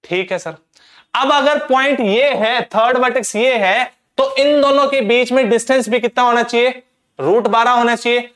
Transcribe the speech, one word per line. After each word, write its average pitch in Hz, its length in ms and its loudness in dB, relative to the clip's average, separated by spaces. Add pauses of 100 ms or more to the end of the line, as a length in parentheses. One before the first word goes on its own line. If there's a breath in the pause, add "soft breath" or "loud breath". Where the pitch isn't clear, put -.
ठीक 185 280 -6
है 180 80 -4
सर, 160 160 -14 (600 soft breath)
अब 269 180 0
अगर 285 340 2
पॉइंट 262 340 0
ये 233 340 2
है, 226 300 -2
थर्ड 240 320 0
वर्टेक्स 240 380 -2
ये 240 220 0
है, 214 340 0 (260)
तो 269 200 -2
इन 285 240 2
दोनों 277 260 2
के 277 160 -2
बीच 240 280 0
में 254 180 0
डिस्टेंस 233 400 0
भी 240 100 0
कितना 240 240 -2
होना 240 200 2
चाहिए, 240 380 -2 (380)
रूट 208 300 0
बारह 233 220 2
होना 240 240 2
चाहिए। 240 400 -4